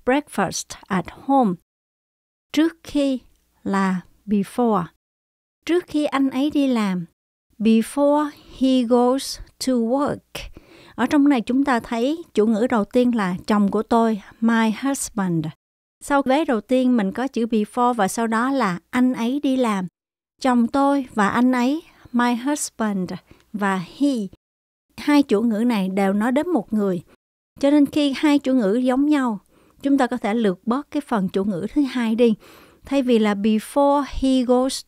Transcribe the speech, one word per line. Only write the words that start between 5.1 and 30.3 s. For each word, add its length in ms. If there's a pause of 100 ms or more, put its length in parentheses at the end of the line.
Trước 220
khi 180
anh 240
ấy 200
đi 180
làm. 380 (540)
Before 720 (300)
he 240
goes 560 (280)
to 60
work. 440 (760)
Ở 100
trong 240
này 120
chúng 240
ta 140
thấy 440 (100)
chủ 140
ngữ 220
đầu 160
tiên 300
là 200 (120)
chồng 240
của 120
tôi, 380 (200)
my 300 (100)
husband. 640 (580)
Sau 180
vế 240
đầu 160
tiên 360
mình 140
có 160
chữ 180
before 480
và 140
sau 200
đó 240
là 280 (100)
anh 240
ấy 260
đi 180
làm. 300 (540)
Chồng 260
tôi 460
và 160
anh 220
ấy, 320 (280)
my 240
husband 760 (420)
và 240
he. 380 (840)
Hai 260
chủ 180
ngữ 160
này 320
đều 240
nói 180
đến 180
một 240
người. 280 (580)
Cho 120
nên 140
khi 320
hai 220
chủ 140
ngữ 200
giống 320
nhau, 340 (420)
chúng 160
ta 100
có 100
thể 160